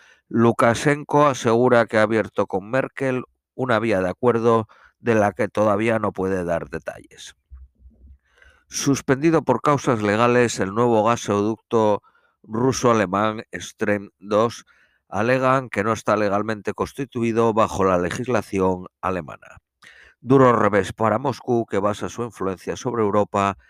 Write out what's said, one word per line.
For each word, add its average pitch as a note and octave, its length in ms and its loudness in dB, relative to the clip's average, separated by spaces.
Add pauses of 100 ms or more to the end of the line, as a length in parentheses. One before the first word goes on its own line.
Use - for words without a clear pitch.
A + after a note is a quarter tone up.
(280)
Lukashenko C3 1000 2
asegura A#2+ 580 2
que A2+ 120 -2
ha G#2+ 40 4
abierto G#2 460 0
con G2 220 -6
Merkel C3 540 -4 (300)
una B2 260 -2
vía G#2+ 220 0
de F2+ 80 -2
acuerdo A2+ 580 2 (320)
de A#2 160 0
la G#2 180 2
que G2+ 160 -4
todavía G#2+ 500 0
no G#2 140 -2
puede F#2+ 300 -2
dar E2+ 260 -4
detalles. - 640 -14 (1300)
Suspendido C#3+ 760 0
por A#2 180 0
causas C3+ 400 0
legales, A#2 580 2
el G2 140 -4
nuevo A#2 300 2
gasoducto G#2+ 960 0 (420)
ruso-alemán A2 1000 0 (100)
Stream G2+ 560 -6 (100)
dos G#2+ 460 -2 (420)
alegan B2+ 640 0
que G2+ 160 -4
no A2+ 80 0
está G#2+ 240 -2
legalmente G#2 560 -2
constituido A#2 800 -2
bajo G#2 320 0
la F#2 120 2
legislación F#2 880 -4 (140)
alemana. F2+ 560 -8 (640)
Duro C3 320 6
revés G#2 380 2
para G#2+ 260 0
Moscú, A#2+ 480 -2
que G2+ 140 -4
basa G#2 300 -2
su A#2 140 -10
influencia F#2+ 520 -8
sobre A#2 280 -4
Europa G2+ 540 0 (120)